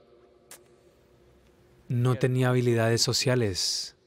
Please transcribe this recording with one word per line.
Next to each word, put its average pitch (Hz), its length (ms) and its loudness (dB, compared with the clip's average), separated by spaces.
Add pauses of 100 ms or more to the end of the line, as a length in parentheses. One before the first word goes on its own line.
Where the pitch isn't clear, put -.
(1900)
No 123 280 0
tenía 127 340 0
habilidades 117 540 2
sociales, 117 920 -2 (120)